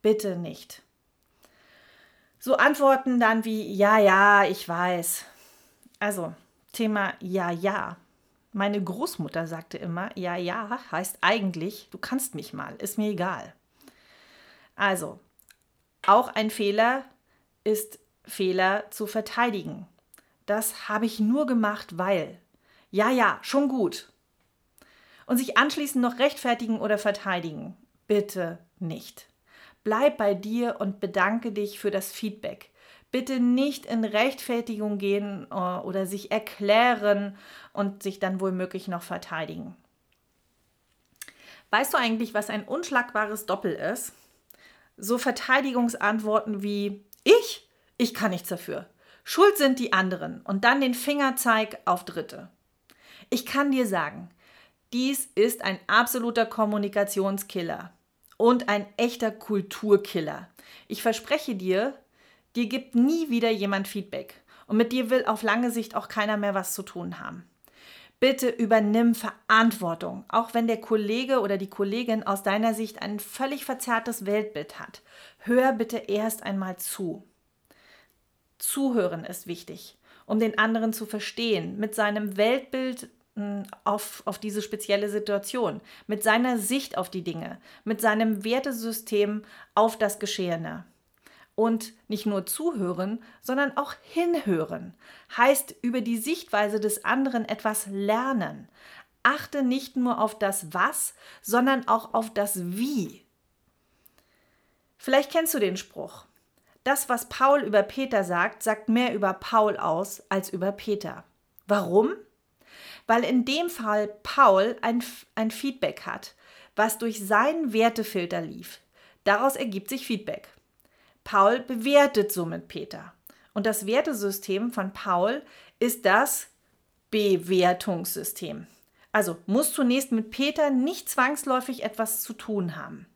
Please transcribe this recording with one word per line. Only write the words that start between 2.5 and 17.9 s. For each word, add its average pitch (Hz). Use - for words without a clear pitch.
Antworten 269
dann 220
wie, 214
"Ja, 202
ja, 202
ich 185
weiß." 175
Also, 185
Thema 214
"Ja, 180
ja". 175
Meine 202
Großmutter 175
sagte 165
immer, 175
"Ja, 180
ja" 208
heißt 170
eigentlich, 190
"Du -
kannst -
mich -
mal, 143
ist -
mir 214
egal." 180
Also, 185
auch 233
ein 214
Fehler 220
ist, 214